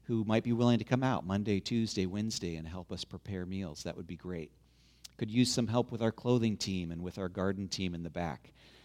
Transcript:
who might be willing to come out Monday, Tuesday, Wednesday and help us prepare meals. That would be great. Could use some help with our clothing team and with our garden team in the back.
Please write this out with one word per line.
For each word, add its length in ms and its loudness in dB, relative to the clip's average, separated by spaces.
who 200 0
might 200 4
be 100 2
willing 260 6
to 60 -2
come 180 2
out 240 0
Monday, 320 2
Tuesday, 460 0
Wednesday 500 -4
and 120 -8
help 240 -8
us 120 -8
prepare 420 -8
meals. 380 -6
That 140 -6
would 100 -10
be 80 -10
great. 360 -8
Could 140 -4
use 200 6
some 160 2
help 240 2
with 100 -6
our 100 4
clothing 460 2
team 340 -2
and 100 -6
with 160 -6
our 100 -2
garden 400 -2
team 280 -4
in 80 -6
the 60 -6
back. 440 -6